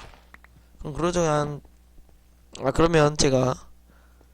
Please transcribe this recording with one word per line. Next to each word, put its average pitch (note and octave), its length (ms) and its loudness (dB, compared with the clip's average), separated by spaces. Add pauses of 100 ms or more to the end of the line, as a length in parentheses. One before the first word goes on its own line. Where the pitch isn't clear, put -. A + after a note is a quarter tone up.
(800)
그럼 D3+ 140 -12
그러죠, F3 280 -2
한, D3 400 -2 (1000)
아, C3 80 -2
그러면 D#3 460 4
제가, C3 380 2 (800)